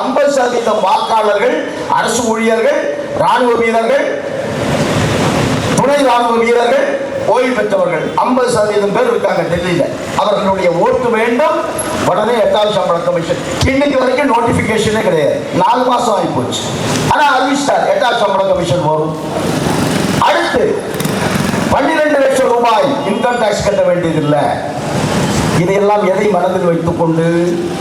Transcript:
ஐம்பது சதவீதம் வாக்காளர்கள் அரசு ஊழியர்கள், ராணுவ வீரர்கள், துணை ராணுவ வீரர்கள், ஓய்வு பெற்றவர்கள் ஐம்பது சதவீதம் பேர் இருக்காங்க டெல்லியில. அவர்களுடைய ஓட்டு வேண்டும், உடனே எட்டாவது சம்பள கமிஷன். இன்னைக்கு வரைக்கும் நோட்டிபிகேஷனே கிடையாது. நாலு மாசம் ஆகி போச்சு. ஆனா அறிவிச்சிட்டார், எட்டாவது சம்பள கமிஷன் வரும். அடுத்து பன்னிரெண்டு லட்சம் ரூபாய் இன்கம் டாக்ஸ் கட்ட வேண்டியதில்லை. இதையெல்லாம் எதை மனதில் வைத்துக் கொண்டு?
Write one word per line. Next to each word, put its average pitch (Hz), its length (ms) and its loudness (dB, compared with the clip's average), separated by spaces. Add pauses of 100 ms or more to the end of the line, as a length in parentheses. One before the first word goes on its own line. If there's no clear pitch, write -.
ஐம்பது 285 340 0
சதவீதம் 226 500 0
வாக்காளர்கள் 214 680 2 (420)
அரசு 233 220 0 (120)
ஊழியர்கள், 226 460 0 (440)
ராணுவ 240 400 2
வீரர்கள், 226 420 0 (1700)
துணை 285 200 2 (120)
ராணுவ 233 340 2
வீரர்கள், 240 420 2 (460)
ஓய்வு 254 240 2
பெற்றவர்கள் 190 480 0 (180)
ஐம்பது 247 320 2
சதவீதம் 208 400 2
பேர் 233 180 2
இருக்காங்க 190 380 0
டெல்லியில. 175 320 0 (380)
அவர்களுடைய 196 480 0 (160)
ஓட்டு 254 320 0
வேண்டும், 262 420 0 (520)
உடனே 220 240 0 (100)
எட்டாவது 208 340 2
சம்பள 180 180 0 (120)
கமிஷன். 175 340 -2 (300)
இன்னைக்கு 277 300 2
வரைக்கும் 254 320 0
நோட்டிபிகேஷனே 220 760 0
கிடையாது. 151 280 2 (280)
நாலு 247 260 2
மாசம் 220 260 0
ஆகி 170 200 -2
போச்சு. - 260 -4 (500)
ஆனா 294 220 2
அறிவிச்சிட்டார், - 580 0
எட்டாவது 240 320 0
சம்பள 190 180 0 (100)
கமிஷன் 170 380 0
வரும். 160 240 -2 (1120)
அடுத்து 339 360 0 (1120)
பன்னிரெண்டு 294 480 2
லட்சம் 262 300 2
ரூபாய் 233 340 2 (240)
இன்கம் 240 320 0
டாக்ஸ் 208 240 0
கட்ட 196 220 2
வேண்டியதில்லை. 156 560 0 (1160)
இதையெல்லாம் 202 400 2 (100)
எதை 208 140 0 (100)
மனதில் 180 340 0
வைத்துக் 165 320 -2
கொண்டு? 165 240 0 (540)